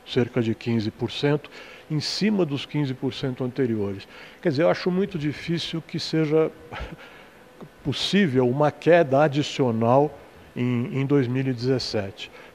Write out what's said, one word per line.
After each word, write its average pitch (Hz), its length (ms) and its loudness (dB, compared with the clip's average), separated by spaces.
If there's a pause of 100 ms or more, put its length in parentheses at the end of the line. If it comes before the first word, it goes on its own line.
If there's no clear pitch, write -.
cerca 123 340 0
de 113 140 0
quinze 113 380 -2
por - 180 -6
cento, 147 400 -2 (400)
em 151 80 -2
cima 190 460 0
dos 143 200 -4
quinze 143 300 -4
por 131 180 -4
cento 131 300 -6
anteriores. 110 640 -2 (340)
Quer 175 100 0
dizer, 139 120 0
eu 175 80 4
acho 180 200 0
muito 185 280 -2
difícil 151 640 -4
que - 160 -10
seja 156 540 2 (180)
<laughs> - 1120 -16
possível 135 680 2
uma 143 220 2
queda 156 540 4
adicional 135 920 2 (380)
em, 123 460 -2
em 139 40 0
dois 139 220 2
mil 127 160 -2
e 135 100 0
dezessete. 117 800 -4 (240)